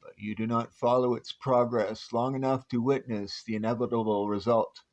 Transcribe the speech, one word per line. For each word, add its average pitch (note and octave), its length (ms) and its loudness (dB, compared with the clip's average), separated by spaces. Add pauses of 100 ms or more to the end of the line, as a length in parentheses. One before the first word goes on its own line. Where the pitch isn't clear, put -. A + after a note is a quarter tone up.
but - 160 -20
you G#2 160 -6
do A2 120 -4
not A#2 260 -2
follow B2 420 2
its - 180 -8
progress A#2 800 0
long B2 220 0
enough C3 340 -2
to A#2+ 140 0
witness A2+ 600 -2
the A2 140 -6
inevitable A2 720 0
result. G#2 540 0 (100)